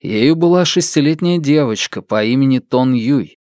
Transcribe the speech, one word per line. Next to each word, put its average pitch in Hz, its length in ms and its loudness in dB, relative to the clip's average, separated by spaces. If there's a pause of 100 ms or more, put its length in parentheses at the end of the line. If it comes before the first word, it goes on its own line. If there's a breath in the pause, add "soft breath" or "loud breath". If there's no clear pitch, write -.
Ею 117 360 0
была 175 280 2
шестилетняя 170 720 0
девочка 143 640 -2
по 107 200 -2
имени 131 380 2
Тон 127 320 0
Юй. 123 520 -2